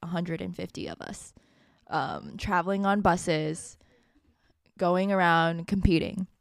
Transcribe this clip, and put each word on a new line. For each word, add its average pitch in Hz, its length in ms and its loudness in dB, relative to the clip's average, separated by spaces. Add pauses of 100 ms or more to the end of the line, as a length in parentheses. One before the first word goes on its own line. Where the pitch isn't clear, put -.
a 165 40 -12
hundred 170 340 -4
and 180 140 -8
fifty - 340 -10
of - 120 -12
us, - 320 -14 (560)
um, 101 480 -6
traveling 196 500 0
on 202 140 2
buses, 170 800 0 (1000)
going 185 340 2
around 165 540 4
competing. 185 600 2 (140)